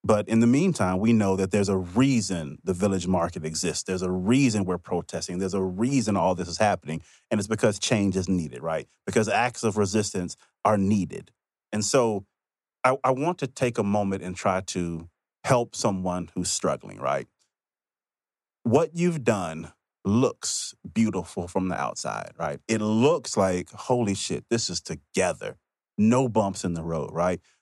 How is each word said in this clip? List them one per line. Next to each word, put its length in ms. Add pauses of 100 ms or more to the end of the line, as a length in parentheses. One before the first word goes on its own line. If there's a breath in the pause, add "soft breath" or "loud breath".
But 260
in 120
the 60
meantime, 520
we 140
know 240
that 140
there's 180
a 80
reason 840
the 100
village 340
market 380
exists. 380
There's 200
a 80
reason 540
we're 120
protesting. 640
There's 140
a 80
reason 540
all 200
this 120
is 100
happening. 440 (300 soft breath)
And 80
it's 80
because 320
change 360
is 140
needed, 320
right? 260 (180)
Because 220
acts 360
of 140
resistance 600 (260 soft breath)
are 140
needed. 540 (420)
And 100
so 420 (580)
I, 200
I 80
want 280
to 80
take 300
a 60
moment 400
and 120
try 320
to 420 (340)
help 320
someone 600
who's 160
struggling, 480
right? 280 (1400)
What 300
you've 300
done 480 (340)
looks 680 (200)
beautiful 560
from 180
the 80
outside, 640
right? 280
It 140
looks 540
like, 360
"Holy 440
shit, 340
this 200
is 120
together." 760 (400)
No 320
bumps 340
in 120
the 80
road, 300
right? 280 (200)